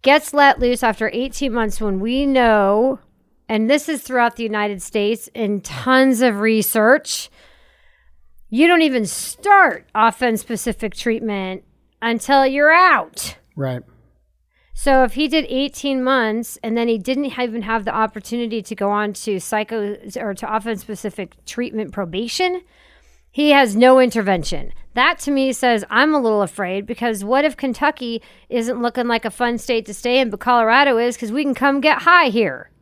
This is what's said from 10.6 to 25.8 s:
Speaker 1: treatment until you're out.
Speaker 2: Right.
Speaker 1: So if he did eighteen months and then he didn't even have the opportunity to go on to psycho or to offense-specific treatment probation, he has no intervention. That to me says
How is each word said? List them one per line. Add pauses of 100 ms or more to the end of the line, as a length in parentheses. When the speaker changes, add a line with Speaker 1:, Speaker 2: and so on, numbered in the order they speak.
Speaker 1:
treatment (380)
until
you're
out. (180)
Speaker 2:
Right. (920)
Speaker 1:
So
if
he
did
eighteen
months
and
then
he
didn't
even
have
the
opportunity
to
go
on
to
psycho (200)
or
to
offense-specific
treatment
probation, (680)
he
has
no
intervention. (220)
That
to
me
says